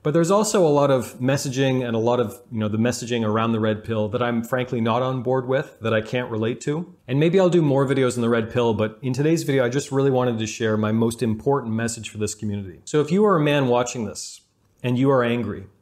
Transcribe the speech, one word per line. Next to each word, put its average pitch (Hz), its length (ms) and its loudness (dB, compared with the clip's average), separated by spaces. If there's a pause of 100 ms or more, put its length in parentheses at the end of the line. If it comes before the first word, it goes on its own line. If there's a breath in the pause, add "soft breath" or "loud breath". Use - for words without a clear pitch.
But 151 120 -2
there's 165 180 4
also 208 340 4
a 156 40 4
lot 143 220 4
of 127 280 0
messaging 131 680 0
and 117 80 -4
a 113 60 0
lot 120 220 2
of, 107 200 -4 (100)
you 113 80 -6
know, 107 100 0
the 107 80 -2
messaging 117 500 -2
around 110 240 0
the 113 80 0
red 107 240 0
pill 107 260 -2
that 120 140 -2
I'm 117 200 -2
frankly 127 360 -4
not 113 220 0
on 131 220 -4
board 127 220 0
with, 131 360 -2
that 113 120 0
I 110 60 2
can't 123 320 -4
relate 113 300 -2
to. 156 340 -6 (100)
And 131 140 -2
maybe 165 180 4
I'll 185 120 6
do 170 120 4
more 139 240 2
videos 131 300 2
on 120 60 -2
the 117 80 2
red 113 200 2
pill, 117 240 0
but 107 280 -2
in 131 100 -4
today's 151 320 0
video, 135 220 2
I 120 40 0
just 139 220 -4
really 135 180 2
wanted 123 300 0
to 110 80 -4
share 110 300 -2
my 107 160 0
most 113 280 0
important 117 520 -2
message 113 360 -6
for - 80 -14
this 104 160 -4
community. 101 520 -8
So 151 160 0
if 147 100 -2
you 202 140 4
are 196 100 4
a 156 60 2
man 147 260 2
watching 120 380 0
this - 340 -14 (420)
and 123 160 -2
you 139 140 2
are 131 100 4
angry 117 460 -4 (140)